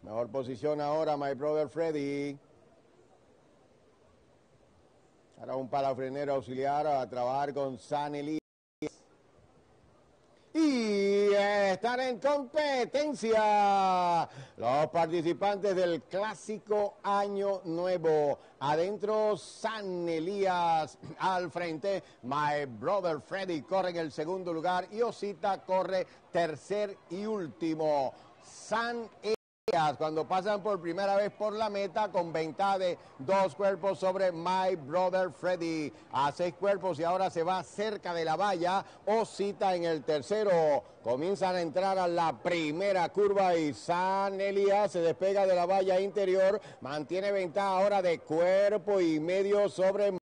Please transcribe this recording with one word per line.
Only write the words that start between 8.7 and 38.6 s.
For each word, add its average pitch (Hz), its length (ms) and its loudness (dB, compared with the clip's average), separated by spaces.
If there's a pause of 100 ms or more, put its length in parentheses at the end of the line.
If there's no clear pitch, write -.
Y 208 800 2
están 202 680 2
en 247 180 -2
competencia 214 2000 2 (300)
los 135 300 2
participantes 175 840 0
del 175 300 0
Clásico 208 1000 -4
Año 202 640 0
Nuevo. 160 760 2 (200)
Adentro 196 800 0
San 190 720 -6
Elías, 170 880 0 (220)
al 180 300 0
frente 175 540 -4 (200)
My 147 440 0
Brother 156 540 -2
Freddy 185 400 -6
corre 180 300 -2
en 170 60 -6
el 165 140 -4
segundo 175 400 -6
lugar 180 400 -2
y 214 100 -4
Osita 202 640 -4
corre 185 420 0 (240)
tercer 180 680 -2 (120)
y 196 160 -6
último. 156 840 -2 (320)
San 233 680 -6 (120)
Elías, 220 160 -2 (600)
cuando 156 300 -2
pasan 190 340 0
por 196 200 -2
primera 190 340 -2
vez 202 160 2
por 208 220 -4
la 214 160 -2
meta, 202 420 -2
con 170 220 -2
ventaja 175 440 0
de 180 220 -2 (180)
dos 151 380 0
cuerpos 196 420 0
sobre 190 340 0
My 185 440 0
Brother 180 560 0
Freddy. 165 600 -4 (200)
A 139 200 0
seis 175 220 -4
cuerpos 180 460 -2
y 165 40 -2
ahora 180 280 0
se 165 120 -2
va 180 200 -2
cerca 208 500 -6
de 165 120 -2
la 160 100 0
valla. 185 500 0 (220)